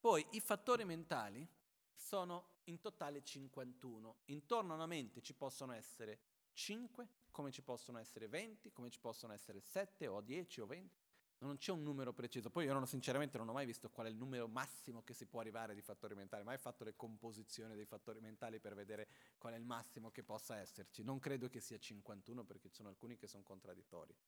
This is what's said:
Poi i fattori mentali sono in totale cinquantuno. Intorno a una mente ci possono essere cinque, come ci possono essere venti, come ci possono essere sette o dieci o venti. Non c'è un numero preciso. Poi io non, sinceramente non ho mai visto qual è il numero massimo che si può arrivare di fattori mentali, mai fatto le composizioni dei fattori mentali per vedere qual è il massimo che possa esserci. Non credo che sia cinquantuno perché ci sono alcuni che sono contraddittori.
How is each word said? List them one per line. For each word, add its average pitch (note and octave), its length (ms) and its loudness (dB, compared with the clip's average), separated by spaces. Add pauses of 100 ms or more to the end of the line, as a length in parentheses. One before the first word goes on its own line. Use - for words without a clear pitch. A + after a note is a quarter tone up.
Poi F3+ 300 12
i G#3+ 100 0
fattori A3+ 460 6
mentali D3 600 0 (480)
sono F3+ 720 0
in E3+ 160 -4
totale D3 420 -2
cinquantuno. B2+ 1040 -8
Intorno F3 460 2
a D#3 40 0
una D#3+ 100 0
mente C#3 340 0
ci - 140 -8
possono C3 380 -2
essere A2 480 -6 (340)
cinque, A#3 520 -2 (240)
come C#3+ 220 -2
ci C3 80 -6
possono B2 380 -4
essere A2+ 300 -6
venti, G#3 440 -4
come B2 160 -8
ci A#2 100 -10
possono A2+ 360 -4
essere G2+ 260 -8
sette F#3+ 460 -2
o G2+ 160 0
dieci C3+ 400 -2
o G#2 40 -2
venti. F3+ 320 -8 (420)
Non C#3 160 0
c'è - 160 2
un E3 100 4
numero C3+ 300 2
preciso. A#2+ 380 0
Poi E3+ 160 6
io C3+ 80 8
non, C3 120 6
sinceramente C3+ 520 4
non A2+ 100 2
ho A2+ 60 2
mai C#3 100 4
visto A#2 240 -2
qual A2+ 180 -2
è A2+ 40 2
il A2 60 -2
numero B2 300 2
massimo A#2+ 560 -2
che A#2+ 120 -10
si A#2+ 100 -8
può A#2 160 -2
arrivare A2 340 0
di G2+ 60 -8
fattori G#2 340 -6
mentali, G2+ 300 -4
mai B2 140 0
fatto B2 260 -6
le G#2+ 100 -6
composizioni A2 800 -8
dei G#2 120 -6
fattori A2 340 -8
mentali A2 400 -6
per G2+ 140 -6
vedere G#2 340 -4 (300)
qual A#2 160 -6
è - 20 -6
il A#2 80 -6
massimo A#2 460 -4
che - 120 -10
possa G#2+ 360 -4
esserci. G2 440 -8
Non C3+ 160 0
credo C3 300 0
che A#2+ 120 -6
sia G#2+ 180 -8
cinquantuno G#2+ 680 -8
perché G2 240 -14
ci - 80 -18
sono G#2 140 -10
alcuni A#2 260 -10
che G#2+ 100 -12
sono G2+ 160 -12
contraddittori. F2+ 720 -12 (140)